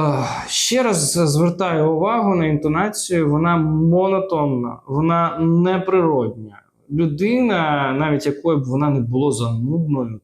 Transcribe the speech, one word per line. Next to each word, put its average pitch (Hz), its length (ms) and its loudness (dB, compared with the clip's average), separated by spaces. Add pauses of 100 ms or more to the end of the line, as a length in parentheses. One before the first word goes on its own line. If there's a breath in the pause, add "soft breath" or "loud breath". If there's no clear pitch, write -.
(480 loud breath)
ще - 340 -2
раз 170 300 0
звертаю 165 800 2
увагу 202 420 2
на 165 120 2
інтонацію, 156 840 0
вона 165 260 2
монотонна, 160 1300 0
вона 165 520 0
неприродня. 165 1200 0 (280)
Людина, 160 1080 0
навіть 147 280 0
якою 151 320 0
б 135 60 -2
вона 139 260 0
не 139 100 0
була 127 320 0
занудною, 120 920 -2